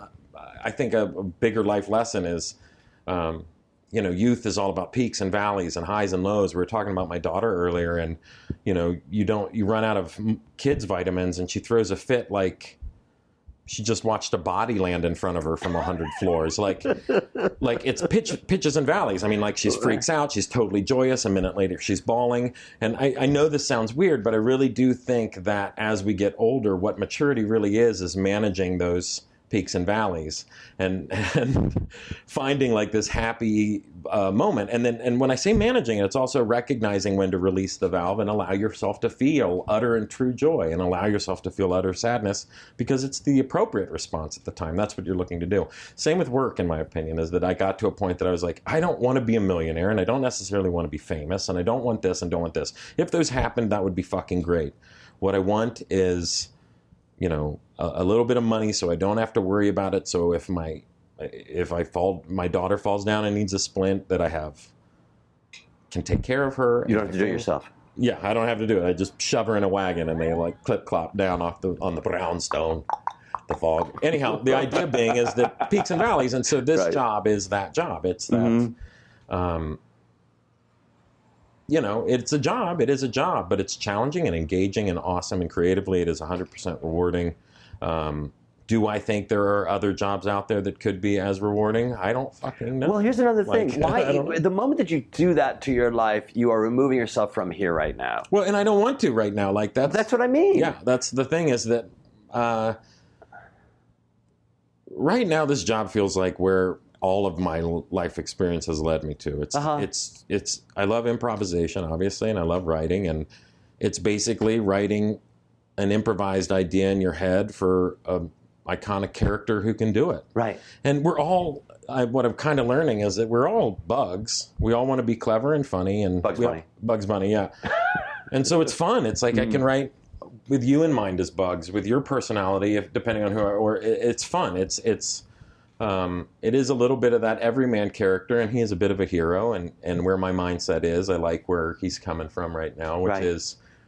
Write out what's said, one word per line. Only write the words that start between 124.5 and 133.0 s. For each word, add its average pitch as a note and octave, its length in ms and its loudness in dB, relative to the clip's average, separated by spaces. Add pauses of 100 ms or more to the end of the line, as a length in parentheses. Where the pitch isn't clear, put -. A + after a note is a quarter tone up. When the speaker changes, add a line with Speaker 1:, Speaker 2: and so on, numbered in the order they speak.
Speaker 1:
We A2+ 140 2
all B2 140 2
wanna C3 180 2
be A2+ 120 2
clever A#2 380 2
and C#3+ 120 2
funny, G2 360 0
and F2+ 200 0
Speaker 2:
Bugs F#2+ 160 0
Speaker 1:
we A#2 80 2
all D#2+ 60 0
Speaker 2:
Bunny. D#2+ 120 -10 (180)
Speaker 1:
Bugs G#2+ 240 0
Bunny, G2 240 2
yeah. G#2 200 2 (120)
Speaker 2:
<laughs> F5+ 680 -2
Speaker 1:
And C3+ 120 0
so E3 160 2
it's D#3+ 120 0
fun. F#3+ 340 0
It's G#2+ 160 -2
like, A#2+ 160 2
I A2+ 80 2
Speaker 2:
Mm. A2 60 -2
Speaker 1:
can C3+ 100 2
write C3+ 300 2 (560)
with C3 160 2
you C#3+ 180 6
in D#3+ 100 4
mind G2 280 0
as F2+ 100 -2
bugs, F2+ 400 -2
with G2 160 -2
your A#2+ 140 2
personality, G#2 760 0
if, F#2+ 160 -4
depending A2 300 -2